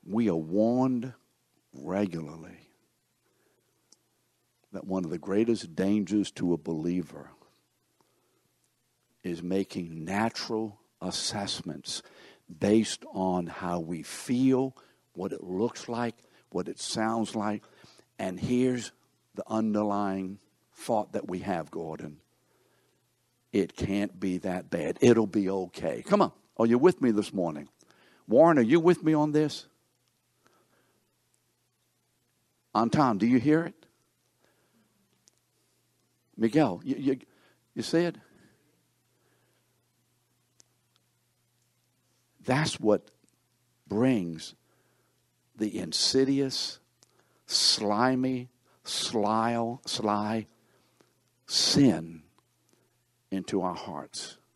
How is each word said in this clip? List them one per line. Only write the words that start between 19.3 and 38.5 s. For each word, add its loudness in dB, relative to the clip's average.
the -10
underlying -2
thought -2
that -4
we -6
have, -4
Gordon. -10
It 0
can't -4
be -4
that -6
bad. -4
It'll 6
be 0
okay. -6
Come 4
on. 0
Are 2
you 6
with 6
me 4
this 0
morning? -4
Warren, 8
are 6
you 6
with 4
me 4
on 2
this? 0
Anton, 4
do 2
you 6
hear 4
it? -12
Miguel, 2
you, -4
you, 0
you -6
see 0
it? -2